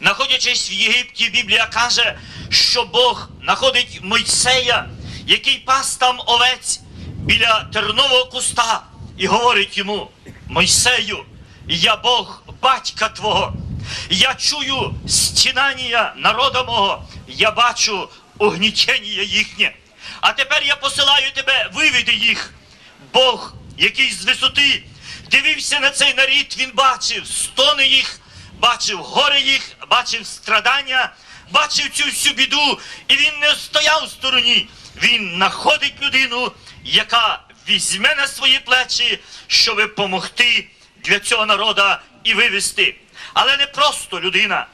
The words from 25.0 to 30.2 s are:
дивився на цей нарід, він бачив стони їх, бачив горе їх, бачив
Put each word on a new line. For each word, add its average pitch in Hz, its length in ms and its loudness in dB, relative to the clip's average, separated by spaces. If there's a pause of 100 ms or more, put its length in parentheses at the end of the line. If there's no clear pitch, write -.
дивився 285 480 0
на 277 100 2
цей 277 240 2
нарід, 269 460 0
він 262 140 -4
бачив 240 540 0
стони 277 600 0
їх, 269 320 0 (400)
бачив 220 400 0
горе 285 420 0
їх, 262 360 -2 (120)
бачив 233 360 0